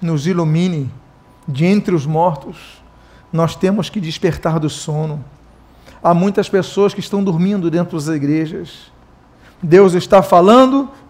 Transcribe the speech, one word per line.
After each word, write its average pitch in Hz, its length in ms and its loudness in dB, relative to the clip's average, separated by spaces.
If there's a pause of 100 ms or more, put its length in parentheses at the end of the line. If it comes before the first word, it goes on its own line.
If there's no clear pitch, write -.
nos 160 260 -2
ilumine 165 640 -2 (580)
de 143 160 -2
entre 202 300 2
os 143 120 -2
mortos, 160 720 -4 (520)
nós 165 240 -2
temos 190 340 -2
que 214 100 -6
despertar 160 600 -4
do 151 100 -2
sono. 151 540 -8 (800)
Há 170 120 2
muitas 196 340 0
pessoas 196 460 -2
que 196 60 -10
estão 202 220 -4
dormindo 185 480 -2
dentro 170 260 -4
das 151 120 -6
igrejas. 156 840 -6 (720)
Deus 180 300 6
está 180 300 4
falando, 254 640 4 (220)